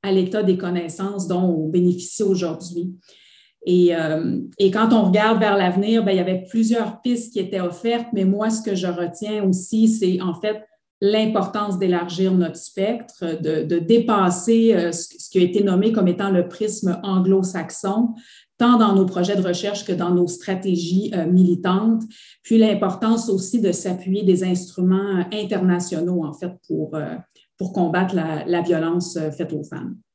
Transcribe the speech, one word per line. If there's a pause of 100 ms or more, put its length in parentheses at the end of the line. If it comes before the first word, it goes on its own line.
à
l'état
des
connaissances
dont
on
bénéficie
aujourd'hui. (760)
Et,
euh, (200)
et
quand
on
regarde
vers
l'avenir,
ben,
il
y
avait
plusieurs
pistes
qui
étaient
offertes,
mais
moi,
ce
que
je
retiens
aussi,
c'est
en
fait (380)
l'importance
d'élargir
notre
spectre,
de,
de
dépasser,
euh,
ce,
ce
qui
a
été
nommé
comme
étant
le
prisme
anglo-saxon, (420)
tant
dans
nos
projets
de
recherche
que
dans
nos
stratégies,
euh,
militantes, (400)
puis
l'importance
aussi
de
s'appuyer
des
instruments,
euh, (100)
internationaux,
en
fait, (140)
pour,
euh, (420)
pour
combattre
la,
la
violence,
euh,
faite
aux
femmes. (180)